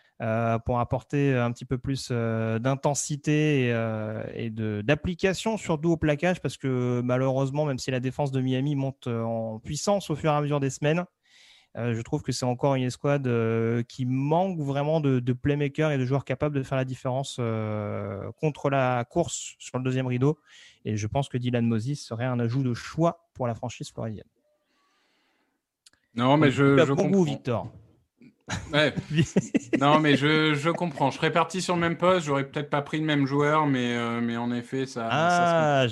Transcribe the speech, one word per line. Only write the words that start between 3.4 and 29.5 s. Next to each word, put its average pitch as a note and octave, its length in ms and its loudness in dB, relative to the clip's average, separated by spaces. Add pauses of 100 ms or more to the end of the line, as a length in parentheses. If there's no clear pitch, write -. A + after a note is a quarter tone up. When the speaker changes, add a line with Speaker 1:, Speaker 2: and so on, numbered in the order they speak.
Speaker 1:
et, A#2+ 40 2
euh, A2 500 -2 (120)
et A2+ 160 -6
de, G#2+ 340 -4
d'application F#3 720 0
surtout E3 360 -2
au D#3+ 40 0
plaquage, D#3+ 460 0
parce C3+ 160 -6
que B2 440 0
malheureusement, C3 640 0
même C#3 140 -2
si - 120 -6
la B2+ 100 0
défense C3 320 -2
de C3 100 0
Miami C3 340 0
monte, C3+ 300 -4
euh, A#2 160 -2
en A2+ 380 -4
puissance F#3+ 500 -2
au D3+ 60 -2
fur D#3 140 0
et D3 40 4
à D3 80 2
mesure C#3+ 180 0
des C#3 80 0
semaines, D#3 360 0 (720)
euh, A#2 180 -2
je A2+ 80 -4
trouve D3 200 -4
que C3 100 -4
c'est - 120 -4
encore B2+ 300 2
une C3 80 0
escouade, C#3 460 -2
euh, A2+ 560 0
qui - 200 -8
manque D#3 540 0
vraiment C#3+ 420 0
de, C3+ 200 2
de B2 120 0
playmakers C#3+ 600 0
et C#3 60 0
de C3 60 0
joueurs C3 200 0
capables D3 320 -2
de C3+ 80 -2
faire C3+ 120 -4
la C3 80 2
différence, C3 540 -6
euh, G#2 920 -4 (100)
contre D3 300 -2
la B2+ 380 2
course - 520 -4
sur - 180 -6
le B2+ 60 -4
deuxième C3 240 0
rideau. B2+ 320 2 (440)
Et G#2+ 120 -2
je G#2 100 -4
pense C3+ 220 -2
que C3 100 -4
Dylan B2 260 0
Moses A#2 360 0
serait A#2 240 -6
un B2+ 160 -2
ajout A#2+ 240 0
de B2 100 0
choix - 600 -2
pour B2+ 120 -4
la A#2 80 -2
franchise A#2+ 360 -10
floridienne. A2+ 360 -10 (1900)
Speaker 2:
Non, B2+ 220 4
mais D3+ 120 8
Speaker 1:
Donc, B2 80 2
Speaker 2:
je, C#3 180 6
Speaker 1:
tu C#3 60 8
as - 60 8
Speaker 2:
je C3+ 60 2
Speaker 1:
bon C#3 120 0
Speaker 2:
comprends. F#3 140 2
Speaker 1:
goût, F3+ 60 6
Victor. B2 480 -4 (1000)
Speaker 2:
Ouais. D3 200 4 (180)
Speaker 1:
<laughs> - 680 0